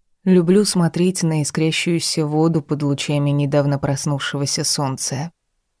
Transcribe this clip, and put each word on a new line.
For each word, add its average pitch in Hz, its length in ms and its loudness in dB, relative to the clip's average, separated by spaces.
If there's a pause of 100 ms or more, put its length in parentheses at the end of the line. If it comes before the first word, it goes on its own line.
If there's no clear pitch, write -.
(240)
Люблю 185 400 4
смотреть 180 580 0
на 160 200 0
искрящуюся 160 840 -2
воду 156 340 2
под 143 220 -4
лучами 143 480 0
недавно 143 480 2
проснувшегося 143 840 -4
солнца, 139 680 -4 (500)